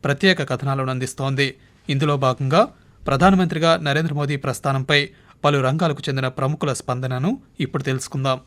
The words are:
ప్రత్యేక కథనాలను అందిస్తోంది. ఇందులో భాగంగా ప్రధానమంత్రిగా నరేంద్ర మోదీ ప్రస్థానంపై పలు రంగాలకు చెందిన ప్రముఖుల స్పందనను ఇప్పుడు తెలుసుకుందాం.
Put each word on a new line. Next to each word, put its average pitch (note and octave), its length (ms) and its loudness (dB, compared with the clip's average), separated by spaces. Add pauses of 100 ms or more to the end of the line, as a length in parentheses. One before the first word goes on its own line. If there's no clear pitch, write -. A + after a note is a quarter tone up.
ప్రత్యేక C#3+ 440 2
కథనాలను C3+ 420 -2
అందిస్తోంది. C3+ 580 -2 (400)
ఇందులో C#3+ 280 0
భాగంగా C3+ 460 2 (400)
ప్రధానమంత్రిగా E3 760 4
నరేంద్ర D3+ 380 -2
మోదీ C#3+ 220 -2
ప్రస్థానంపై C#3 640 0 (400)
పలు D3 180 4
రంగాలకు C#3+ 440 0
చెందిన C3 260 -2
ప్రముఖుల C3+ 440 -2
స్పందనను B2+ 580 -2 (300)
ఇప్పుడు C3 220 -4
తెలుసుకుందాం. C3 640 -2